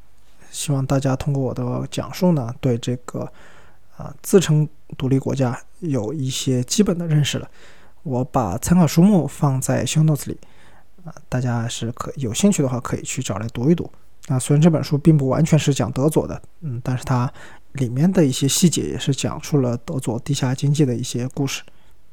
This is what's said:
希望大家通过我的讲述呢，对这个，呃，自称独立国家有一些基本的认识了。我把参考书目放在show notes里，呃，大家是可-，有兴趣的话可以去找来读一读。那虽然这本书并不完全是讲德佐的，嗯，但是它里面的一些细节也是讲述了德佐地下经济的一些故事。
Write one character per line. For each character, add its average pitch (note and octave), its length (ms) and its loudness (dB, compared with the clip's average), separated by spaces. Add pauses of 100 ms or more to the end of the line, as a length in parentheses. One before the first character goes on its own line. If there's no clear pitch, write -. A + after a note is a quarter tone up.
(500)
希 - 200 -4
望 C3+ 160 2
大 C#3 140 4
家 C3 160 2
通 - 160 -2
过 C#3 100 0
我 A#2+ 100 0
的 B2 380 -4
讲 B2 240 -6
述 F3+ 180 4
呢， B2 280 0
对 B2 180 4
这 B2 200 -2
个， - 320 -10 (640)
呃， - 260 -12
自 - 160 2
称 D3+ 300 2 (280)
独 C3+ 120 -4
立 C3+ 100 2
国 C3 160 -4
家 B2+ 240 -2 (220)
有 C3 340 -4
一 C3+ 160 -4
些 B2+ 320 -2
基 D#3+ 200 2
本 F#3+ 140 2
的 F3 100 -6
认 D3+ 180 4
识 - 140 -4
了。 - 100 -10 (540)
我 B2+ 220 -2
把 A2 340 0
参 - 180 4
考 F3+ 80 8
书 E3 160 4
目 F#3+ 280 6
放 C3+ 320 2
在 B2 240 0
show D#3 180 2
notes D#3 240 2
里， - 100 -8 (680)
呃， D#3+ 80 -14 (160)
大 B2+ 120 -2
家 A#2 280 0
是 A#2+ 240 -6
可-， - 240 -8
有 A#2+ 180 -4
兴 G3+ 160 6
趣 F3 100 2
的 C3+ 80 4
话 A#2+ 120 -2
可 - 160 -4
以 - 60 -6
去 - 200 -6
找 - 160 -4
来 A2 100 -4
读 A#2+ 220 2
一 F3+ 60 8
读。 - 120 -6 (380)
那 C3 120 0
虽 D3 180 2
然 D3+ 40 6
这 E3+ 80 8
本 D3 140 2
书 C#3+ 160 0
并 D#3 180 6
不 C3+ 120 4
完 C3 160 4
全 D#3+ 120 4
是 D3 160 4
讲 A#2 200 2
德 C3+ 160 2
佐 - 180 2
的， - 140 -6 (220)
嗯， B2 200 -6
但 B2+ 160 -2
是 - 60 -8
它 B2 280 0 (400)
里 C3+ 160 -2
面 C#3 220 4
的 F#3 140 6
一 C3 60 4
些 C#3 180 0
细 F3 200 4
节 D3 140 0
也 D2 160 -4
是 C3+ 160 0
讲 B2 280 -4
述 D3 180 2
了 A#2+ 180 2
德 C#3+ 220 -4
佐 A#2 180 -2
地 C#3 160 -2
下 B2+ 180 0
经 C#3+ 200 0
济 D3+ 120 4
的 B2 100 2
一 A#2 80 -2
些 B2+ 260 -4
故 C#3 180 -2
事。 - 160 -6 (500)